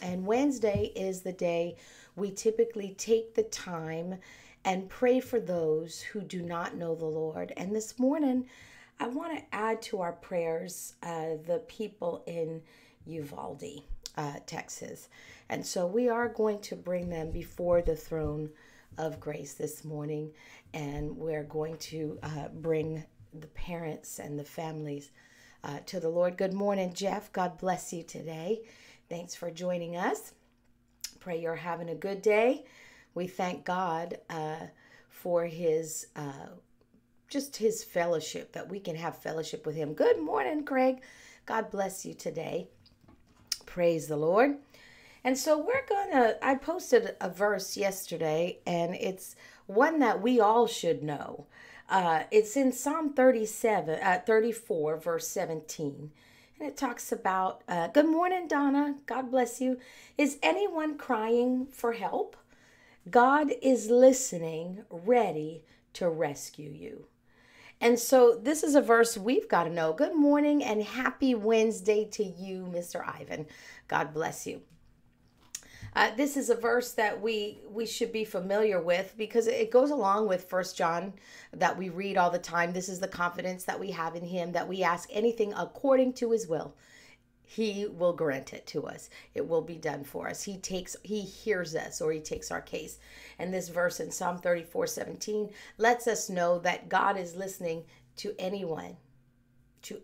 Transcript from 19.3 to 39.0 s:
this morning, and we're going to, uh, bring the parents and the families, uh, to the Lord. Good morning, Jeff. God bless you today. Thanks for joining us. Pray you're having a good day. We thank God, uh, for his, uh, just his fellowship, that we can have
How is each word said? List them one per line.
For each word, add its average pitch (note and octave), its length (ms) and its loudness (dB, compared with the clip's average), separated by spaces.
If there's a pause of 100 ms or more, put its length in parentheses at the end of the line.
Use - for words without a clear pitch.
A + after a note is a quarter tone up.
this - 300 -8
morning, D3+ 480 -6 (420)
and D3 420 -6
we're D#3 280 -4
going D#3 320 -6
to, D#3 480 -8
uh, D3+ 240 -8
bring D#3+ 560 -4 (340)
the D#3 80 -18
parents - 720 -8
and D3 180 -10
the D3 60 -8
families, D3+ 680 -10 (500)
uh, C#3+ 240 -8
to F#3 140 -6
the E3 80 -2
Lord. F3+ 280 2
Good F#3+ 160 2
morning, G3 400 0
Jeff. G3 400 -4
God E3+ 240 -2
bless F3+ 360 -2
you E3 100 -8
today. E3 600 -6 (460)
Thanks F3 240 -10
for - 160 -10
joining F3 480 -4
us. A#3+ 360 -4 (880)
Pray E3 200 -6
you're E3 140 -2
having E3+ 360 -6
a E3 40 -4
good G3 260 -6
day. A3 440 4 (500)
We F3 140 -4
thank F3+ 360 -6
God, F3 540 -2 (100)
uh, D#3+ 380 -6 (420)
for F3 380 0
his, D#3+ 680 -2
uh, C#3+ 320 -8 (800)
just C#4 300 -6
his A3 260 0
fellowship, E3+ 680 -2
that E3 180 -12
we G3 100 -8
can E3+ 160 -8
have E3 220 -6